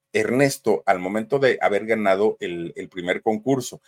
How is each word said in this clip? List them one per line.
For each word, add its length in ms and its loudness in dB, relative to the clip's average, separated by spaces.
Ernesto, 720 0
al 140 2
momento 400 -2
de 240 2
haber 240 0
ganado 540 2
el, 360 -6
el 120 -10
primer 340 -4
concurso 640 -2